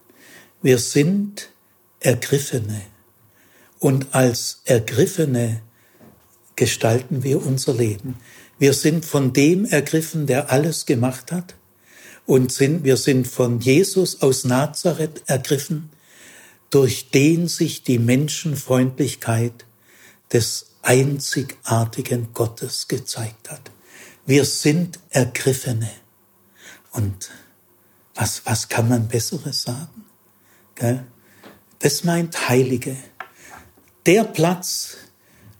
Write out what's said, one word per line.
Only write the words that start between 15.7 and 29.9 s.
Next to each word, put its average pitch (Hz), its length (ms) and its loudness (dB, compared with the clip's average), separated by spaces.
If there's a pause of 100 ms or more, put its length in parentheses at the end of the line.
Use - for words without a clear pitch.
durch 135 400 2
den 165 360 4
sich - 360 -4
die 123 160 2
Menschenfreundlichkeit 127 1700 0 (680)
des - 380 -2 (100)
einzigartigen 123 1500 0
Gottes - 560 -6
gezeigt - 600 -10
hat. - 220 -18 (540)
Wir 135 180 6
sind 165 560 0 (120)
Ergriffene. 131 800 -2 (1000)
Und 98 380 -6 (840)
was, - 280 -4
was - 240 -4
kann 113 220 0
man 120 180 2
Besseres 123 540 -4
sagen? 127 420 -10 (720)